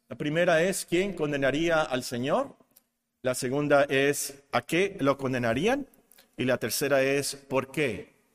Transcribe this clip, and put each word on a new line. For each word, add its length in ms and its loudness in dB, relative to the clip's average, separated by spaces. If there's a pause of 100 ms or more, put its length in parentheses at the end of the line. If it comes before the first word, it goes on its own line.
La 80 -14
primera 460 2
es, 220 -2
¿quién 300 -2
condenaría 640 0
al 220 -2
Señor? 520 -4 (680)
La 120 0
segunda 500 2
es, 580 0 (100)
¿a 80 2
qué 400 -2
lo 160 2
condenarían? 680 0 (500)
Y 80 -2
la 140 0
tercera 440 2
es, 340 0
¿por 340 -4
qué 420 -4 (220)